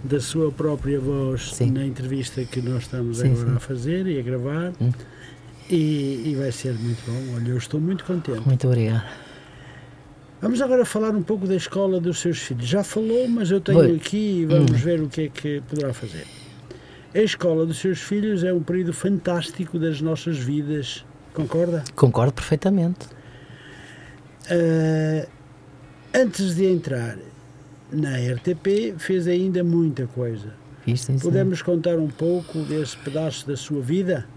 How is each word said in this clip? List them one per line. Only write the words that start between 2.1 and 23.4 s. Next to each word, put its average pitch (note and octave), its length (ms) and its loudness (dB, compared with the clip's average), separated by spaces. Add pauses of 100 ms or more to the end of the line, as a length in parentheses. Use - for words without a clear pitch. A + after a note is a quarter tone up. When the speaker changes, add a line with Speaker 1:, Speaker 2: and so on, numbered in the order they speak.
Speaker 1:
que B2+ 180 -6
nós B2 220 -2
estamos A#2+ 360 -4
Speaker 2:
Sim, C3 120 4
Speaker 1:
agora A#2+ 200 2
Speaker 2:
sim. C3+ 40 2
Speaker 1:
a - 60 0
fazer D3+ 460 -4
e D3+ 120 -2
a - 20 -4
gravar. C#3 600 -4
Speaker 2:
Hum. B2 100 2 (800)
Speaker 1:
E, D3 560 0
e D3+ 120 -2
vai C3+ 140 -2
ser B2+ 220 -4
muito A#2 260 -2 (100)
bom. B2+ 280 -6
Olha, A#2 140 -2
eu B2+ 60 0
estou D3+ 220 -4
muito E3+ 240 -2
contente. D3+ 420 -4
Speaker 2:
Muito C3 220 4
obrigada. A2+ 380 2 (1400)
Speaker 1:
Vamos A#3 200 0
agora B3+ 220 4
falar G#3+ 320 0
um G3 80 0
pouco G3 240 -2
da F#3+ 80 2
escola F#3+ 460 0
dos E3+ 180 -2
seus E3+ 200 0
filhos. A#2+ 280 -6
Já F#3+ 160 2
falou, A3+ 460 0
mas A#3 200 2
eu G3 120 2
tenho D#3+ 260 6
Speaker 2:
Vou- F3 80 6
Speaker 1:
aqui G3+ 460 0
e D#3+ 40 2
vamos D3+ 260 6
Speaker 2:
Hum. A#2+ 40 4
Speaker 1:
ver D#3 260 2
o D3+ 60 0
que D3 140 -4
é D3+ 80 -2
que C#3+ 400 -6
poderá C#3+ 240 -2
fazer. F#2 320 -10 (880)
A F3+ 40 4
escola E3+ 460 2
dos E3 120 -2
seus F#3 220 0
filhos G#3 440 0
é F#3 80 2
um F3 100 2
período F3 300 0
fantástico F3 880 -2
das D#3 220 -2
nossas D#3+ 360 -2
vidas. C#3+ 680 -4 (280)
Concorda? D#3+ 500 0 (120)
Speaker 2:
Concordo B2 380 4
perfeitamente. F3+ 760 0 (1400)